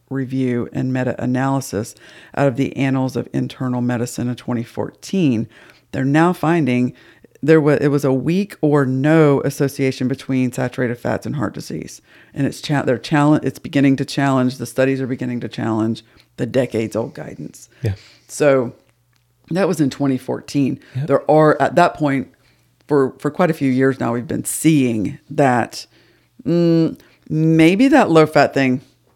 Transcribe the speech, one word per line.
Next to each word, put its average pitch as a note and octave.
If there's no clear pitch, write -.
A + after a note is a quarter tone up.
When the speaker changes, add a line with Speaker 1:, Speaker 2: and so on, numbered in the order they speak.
Speaker 1:
review C3
and C3
meta-analysis B2+
out C#3+
of A#2+
the C3
Annals C3
of B2
Internal B2+
Medicine A#2+
in B2
twenty A#2+
fourteen. A#2+
They're C3+
now D#3
finding C3
there D#3+
wa-, D3
it D3
was C#3+
a C3
weak E3
or C#3+
no C#3+
association C3+
between C3
saturated B2
fats -
and A#2+
heart C3+
disease. -
And C#3
it's -
cha-, C#3+
they're B2
challenge, D3
it's C3
beginning C#3
to C3
challenge, C3+
the A#2+
studies C3+
are C3
beginning B2
to A2
challenge A2
the C3
decades-old A#2
guidance. -
Speaker 2:
Yeah. G#2
Speaker 1:
So C3+
that E3
was F3
in C#3
twenty C3+
fourteen. C3
Speaker 2:
Yep. C3+
Speaker 1:
There C#3
are, D3+
at C3+
that F3
point, C3+
for, C3+
for D3
quite F3
a D#3
few C3+
years C3
now, A#2+
we've A#2+
been A#2+
seeing C3
that, C3
mm, E3
maybe D#3+
that C4
low-fat D#3
thing C3